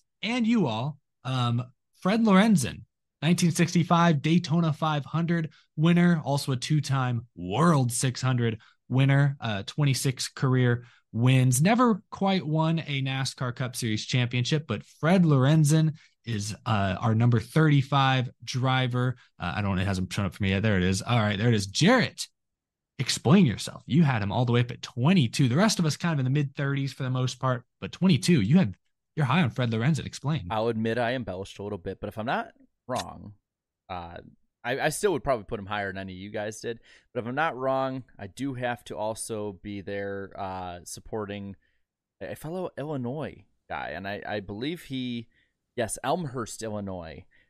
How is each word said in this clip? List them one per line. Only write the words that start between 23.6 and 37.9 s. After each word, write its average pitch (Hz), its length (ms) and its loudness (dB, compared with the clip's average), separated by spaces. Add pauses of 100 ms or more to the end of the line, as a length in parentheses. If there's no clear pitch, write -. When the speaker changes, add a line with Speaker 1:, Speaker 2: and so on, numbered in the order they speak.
Speaker 1:
You 151 180 4
had 127 180 2
him 101 120 -2
all 123 100 2
the 120 80 2
way 120 80 4
up 120 120 0
at - 100 -16
twenty-two. 139 680 2
The 117 80 0
rest 202 240 2
of 170 60 0
us 147 100 0
kind 175 160 -2
of 151 80 -2
in 127 60 0
the 135 120 0
mid 143 160 -2
thirties 139 380 -4
for - 120 -10
the 127 60 -4
most 127 300 -2
part, 127 240 -2 (160)
but - 140 -10
twenty-two, 175 480 4
you 120 160 4
had, 113 180 2 (400)
you're 151 100 0
high 143 160 2
on 120 100 0
Fred 120 200 -2
Lorenzen. 123 340 0
Explain. 135 460 -6
Speaker 2:
I'll 110 160 0
admit 113 300 -2
I 120 160 -2
embellished 98 460 -8
a 101 40 -10
little 101 140 -8
bit, 95 240 -10
but 104 80 -8
if - 80 -14
I'm 107 80 -6
not 185 240 -4 (400)
wrong, 95 460 -8 (520)
uh, 87 300 -12 (480)
I, 123 140 -4
I 147 100 0
still 190 240 0
would 135 100 -4
probably 120 220 -2
put 113 140 -8
him 95 80 -12
higher 101 260 -4
than 95 60 -8
any 95 140 -10
of 90 60 -14
you 101 120 -12
guys 107 280 -8
did. 117 200 -10 (340)
But 120 80 -6
if 107 60 -8
I'm 127 80 -6
not 156 200 -2
wrong, 131 480 -4 (160)